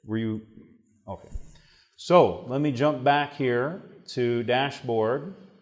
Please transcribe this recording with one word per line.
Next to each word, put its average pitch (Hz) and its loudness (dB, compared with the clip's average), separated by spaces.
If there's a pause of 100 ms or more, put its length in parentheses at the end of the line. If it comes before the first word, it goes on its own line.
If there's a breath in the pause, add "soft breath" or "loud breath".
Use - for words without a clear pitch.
Were 107 -6
you? 110 -4 (640)
Okay. 98 -14 (680 soft breath)
So 131 4
let 135 -2
me 147 0
jump 131 0
back 143 2
here 131 -2 (320)
to 120 0
dashboard. 120 -2 (280)